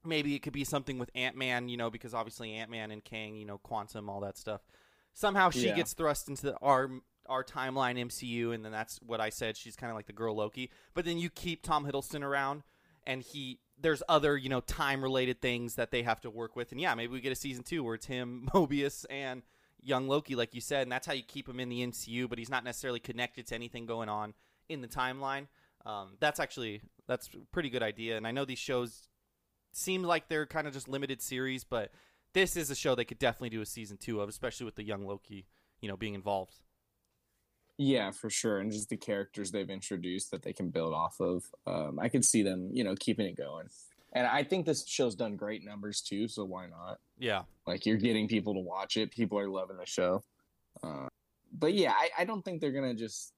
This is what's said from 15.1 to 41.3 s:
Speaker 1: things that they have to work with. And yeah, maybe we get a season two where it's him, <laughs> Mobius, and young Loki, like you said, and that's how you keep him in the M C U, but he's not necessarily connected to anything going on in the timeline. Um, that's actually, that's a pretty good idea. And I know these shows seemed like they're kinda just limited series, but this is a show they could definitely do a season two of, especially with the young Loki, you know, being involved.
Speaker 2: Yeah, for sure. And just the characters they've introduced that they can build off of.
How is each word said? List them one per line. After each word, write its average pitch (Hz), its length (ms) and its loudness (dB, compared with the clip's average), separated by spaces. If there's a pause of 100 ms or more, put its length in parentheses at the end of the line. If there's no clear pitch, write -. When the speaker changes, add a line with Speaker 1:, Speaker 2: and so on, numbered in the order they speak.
Speaker 1:
things 120 340 2
that 117 160 0
they 120 120 2
have 117 180 2
to 123 80 -6
work 110 260 -8
with. 120 160 -4
And 127 80 -8
yeah, 156 160 4
maybe 120 180 -4
we 131 80 -4
get 135 100 0
a 127 40 0
season 127 280 -6
two 160 200 -2
where 113 120 -2
it's - 100 -10
him, 123 440 -4
<laughs> - 40 -4
Mobius, 143 560 4
and 135 320 -6 (400)
young 131 260 2
Loki, 139 280 2
like 120 180 2
you 123 80 -8
said, 139 220 2
and 123 80 -2
that's 127 160 -2
how 160 60 -2
you 131 100 -4
keep - 260 -10
him 123 100 -8
in 123 100 -2
the 123 140 0
M 120 80 -2
C - 200 -8
U, 123 160 0
but 117 100 -4
he's 117 120 -8
not 127 140 0
necessarily 120 360 -4
connected 123 480 -4
to 117 80 -6
anything 117 300 -8
going 113 240 -4
on 104 260 -4 (340)
in 143 120 -8
the 123 60 -10
timeline. 135 600 -2 (380)
Um, 98 340 -8
that's 151 200 2
actually, 113 420 -4 (260)
that's - 260 -2
a 95 60 -14 (120)
pretty 156 180 0
good 117 140 2
idea. 113 320 0
And 110 100 -2
I 113 60 0
know 135 140 0
these 127 140 -6
shows 123 500 -2 (680)
seemed 185 280 0
like 170 220 4
they're 151 180 2
kinda 151 260 -2
just 131 160 -8
limited 135 340 -2
series, 131 420 -2
but 110 280 -2 (420)
this 185 240 6
is 151 120 0
a 139 60 -2
show 131 200 4
they 117 100 2
could - 140 -10
definitely 123 300 2
do 110 120 -2
a 107 40 -4
season 104 320 -10
two 110 240 -2
of, 101 80 0
especially 120 360 -4
with 110 100 -8
the 110 80 -8
young 101 220 -4
Loki, 98 400 -10 (360)
you 110 60 -8
know, 98 100 -4
being 104 160 -4
involved. 98 420 -2 (1200)
Speaker 2:
Yeah, 127 340 4
for 110 180 -8
sure. 104 300 0
And 107 120 -2
just 104 180 -4
the 107 80 -4
characters 101 540 -4
they've 98 180 -2
introduced 95 640 -4
that 90 100 -6
they - 120 -6
can 90 160 -2
build 82 260 0
off 80 240 -2
of. 90 260 0 (220)